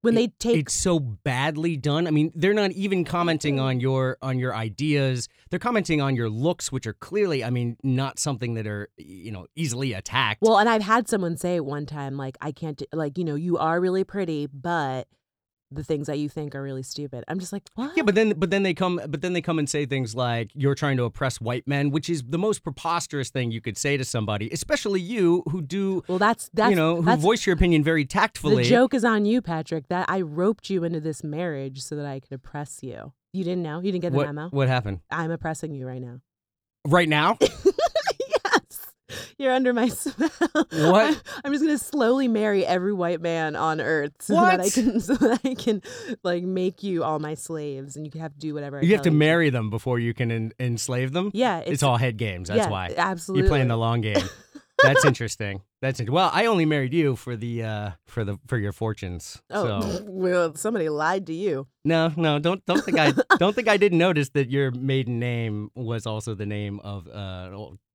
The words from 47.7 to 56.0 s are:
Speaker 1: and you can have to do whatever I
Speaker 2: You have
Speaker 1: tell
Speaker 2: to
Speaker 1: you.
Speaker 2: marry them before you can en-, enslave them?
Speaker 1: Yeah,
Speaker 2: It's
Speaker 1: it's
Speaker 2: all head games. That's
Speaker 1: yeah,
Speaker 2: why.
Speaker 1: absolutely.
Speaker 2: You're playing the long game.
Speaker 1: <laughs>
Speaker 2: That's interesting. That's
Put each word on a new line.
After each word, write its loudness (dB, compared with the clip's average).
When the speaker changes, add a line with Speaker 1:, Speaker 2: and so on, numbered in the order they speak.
Speaker 1:
and -10
you -12
can -12
have -10
to -20
do -6
whatever -8
I 0
Speaker 2:
You 6
have 6
Speaker 1:
tell -4
Speaker 2:
to 6
Speaker 1:
you. 8
Speaker 2:
marry 6
them 0
before -2
you 0
can -2
en-, -2
enslave -2
them? -2
Speaker 1:
Yeah, 0
Speaker 2:
It's -6
Speaker 1:
it's 0
Speaker 2:
all 4
head 0
games. -4
That's 2
Speaker 1:
yeah, 2
Speaker 2:
why. -4
Speaker 1:
absolutely. 0
Speaker 2:
You're 6
playing 4
the 0
long 0
game. 0
Speaker 1:
<laughs> -4
Speaker 2:
That's 6
interesting. 0
That's -2